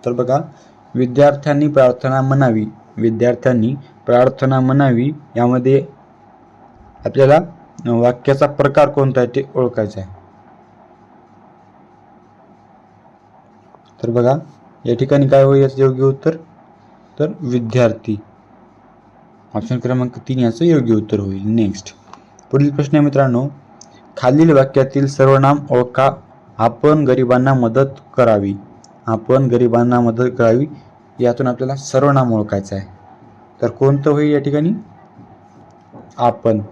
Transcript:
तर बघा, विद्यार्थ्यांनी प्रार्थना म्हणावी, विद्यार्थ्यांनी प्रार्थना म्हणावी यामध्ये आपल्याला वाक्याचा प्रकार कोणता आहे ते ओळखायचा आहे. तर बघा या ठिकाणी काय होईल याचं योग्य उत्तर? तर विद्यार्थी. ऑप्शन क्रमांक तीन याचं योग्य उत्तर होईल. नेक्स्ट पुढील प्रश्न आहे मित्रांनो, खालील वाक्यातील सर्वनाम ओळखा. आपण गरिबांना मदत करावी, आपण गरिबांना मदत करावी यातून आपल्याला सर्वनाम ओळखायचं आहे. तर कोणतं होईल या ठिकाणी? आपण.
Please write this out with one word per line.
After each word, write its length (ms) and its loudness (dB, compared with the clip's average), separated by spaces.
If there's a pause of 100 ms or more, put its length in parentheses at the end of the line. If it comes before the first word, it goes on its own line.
तर 60 -4
बघा, 280 -2 (560)
विद्यार्थ्यांनी 720 0
प्रार्थना 540 2
म्हणावी, 440 0 (320)
विद्यार्थ्यांनी 760 0 (300)
प्रार्थना 540 2
म्हणावी 520 0 (260)
यामध्ये 480 0 (1200)
आपल्याला 340 4 (480)
वाक्याचा 600 0
प्रकार 420 2
कोणता 320 0
आहे 140 -2
ते 240 -4
ओळखायचा 420 -4
आहे. 80 -14 (4000)
तर 60 -6
बघा 260 2 (500)
या 100 -2
ठिकाणी 320 0
काय 160 6
होईल 180 4
याचं 200 0
योग्य 220 0
उत्तर? 320 0 (840)
तर 200 -2
विद्यार्थी. 800 -2 (1400)
ऑप्शन 240 -6
क्रमांक 380 -4
तीन 220 -8
याचं 260 -2
योग्य 300 2
उत्तर 240 -2
होईल. 260 -8
नेक्स्ट 480 -4 (580)
पुढील 200 0
प्रश्न 260 -2
आहे 80 4
मित्रांनो, 420 0 (680)
खालील 340 2
वाक्यातील 560 2
सर्वनाम 500 2 (140)
ओळखा. 380 0 (480)
आपण 480 2
गरिबांना 480 2
मदत 480 0 (160)
करावी, 360 2 (540)
आपण 400 0
गरिबांना 520 2
मदत 380 0
करावी 280 2 (540)
यातून 280 -2
आपल्याला 280 -6
सर्वनाम 580 0
ओळखायचं 420 -4
आहे. 100 -8 (760)
तर 80 -2
कोणतं 420 0
होईल 220 0
या 60 0
ठिकाणी? 320 -2 (1500)
आपण. 420 0 (120)